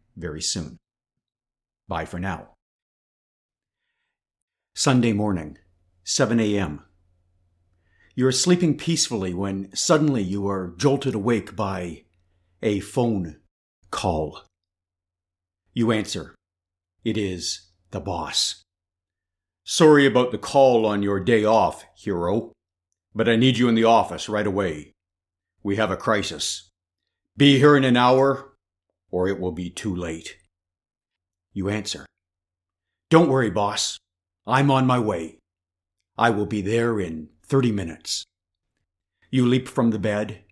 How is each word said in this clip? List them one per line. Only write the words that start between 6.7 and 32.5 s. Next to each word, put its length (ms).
You 140
are 40
sleeping 460
peacefully 560
when 400
suddenly 480
you 260
are 300
jolted 380
awake 400
by 480
a 200
phone 580
call. 540
You 180
answer. 440
It 140
is 540
the 100
boss. 640
"Sorry 420
about 260
the 60
call 480
on 180
your 160
day 260
off, 400
hero, 560
but 120
I 80
need 220
you 100
in 80
the 100
office 440
right 180
away. 460
We 140
have 140
a 60
crisis. 720
Be 220
here 160
in 100
an 120
hour, 600
or 180
it 120
will 140
be 160
too 260
late." 420
You 160
answer. 360